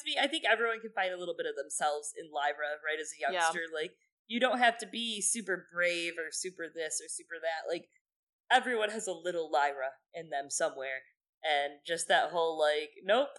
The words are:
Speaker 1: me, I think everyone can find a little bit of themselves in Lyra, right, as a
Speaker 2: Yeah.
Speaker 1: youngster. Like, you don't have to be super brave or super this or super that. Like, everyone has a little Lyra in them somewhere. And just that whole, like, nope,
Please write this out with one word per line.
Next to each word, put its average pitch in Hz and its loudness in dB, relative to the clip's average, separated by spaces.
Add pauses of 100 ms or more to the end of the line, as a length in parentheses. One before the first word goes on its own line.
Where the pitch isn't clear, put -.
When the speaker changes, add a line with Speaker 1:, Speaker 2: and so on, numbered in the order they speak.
Speaker 1:
me, - -2
I 285 4
think 311 -2
everyone 226 2
can 220 -10
find 190 2
a 180 -6
little 175 -4
bit 170 -4
of 147 -4
themselves 151 -2
in 160 -12
Lyra, 147 -2
right, 156 -2
as 151 -8
a 151 -14
Speaker 2:
Yeah. 143 0 (100)
Speaker 1:
youngster. 165 2 (120)
Like, 160 -4 (360)
you 233 -2
don't 247 4
have 233 6
to 262 -6
be 233 -6
super 190 -2
brave 175 0
or 156 -6
super 170 -8
this 160 -4
or 160 -16
super - -10
that. 160 -2
Like, - -4 (600)
everyone 233 4
has 214 -4
a 190 -2
little 165 -4
Lyra 143 2 (240)
in 165 -12
them 143 -4
somewhere. 135 -2 (420)
And 147 2
just 170 -4
that 165 4
whole, 165 2
like, 151 2 (120)
nope, 240 4